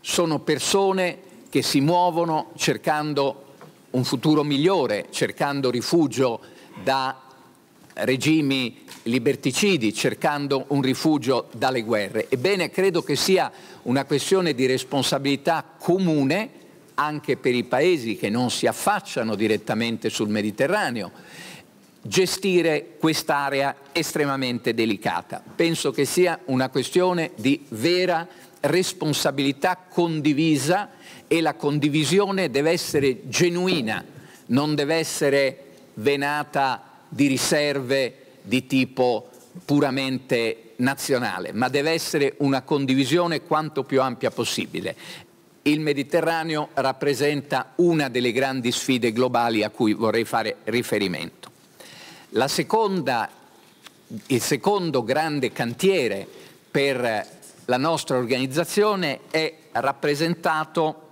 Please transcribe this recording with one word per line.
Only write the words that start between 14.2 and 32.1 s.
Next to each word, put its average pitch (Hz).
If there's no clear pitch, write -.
di 127
responsabilità 139
comune 170
anche 147
per 123
i 120
paesi 131
che 110
non 120
si -
affacciano 117
direttamente 110
sul 107
Mediterraneo, 113
gestire 170
quest'area 143
estremamente 135
delicata. 104
Penso 160
che 143
sia 175
una 131
questione 180
di 131
vera 170
responsabilità 147
condivisa 156
e 160
la 151
condivisione 151